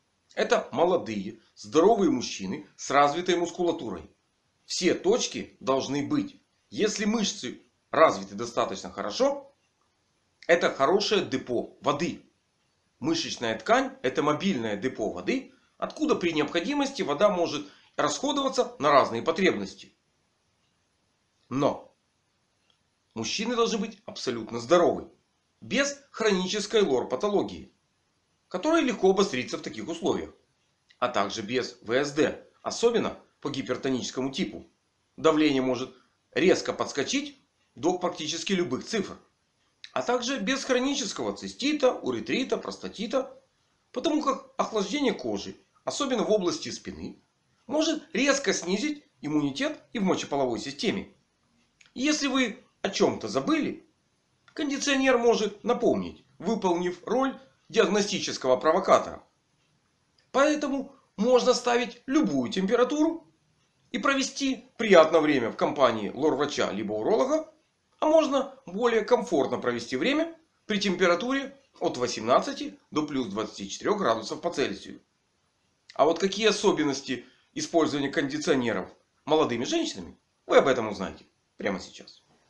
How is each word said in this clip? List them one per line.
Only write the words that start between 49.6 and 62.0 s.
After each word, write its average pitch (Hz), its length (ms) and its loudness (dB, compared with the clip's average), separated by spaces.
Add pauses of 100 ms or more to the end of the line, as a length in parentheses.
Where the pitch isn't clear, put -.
и 240 60 -6
в 196 40 0
мочеполовой 139 560 0
системе. 135 540 -4 (800)
Если 294 340 0
вы 254 360 -2 (180)
о 196 80 -2
чем-то 127 400 0
забыли, 170 580 -2 (640)
кондиционер 269 640 0
может 220 460 2
напомнить, 131 600 0 (140)
выполнив 180 680 -2
роль 262 340 0 (300)
диагностического 170 880 2
провокатора. 151 640 4 (1080)
Поэтому 277 640 2 (220)
можно 247 380 4
ставить 240 520 0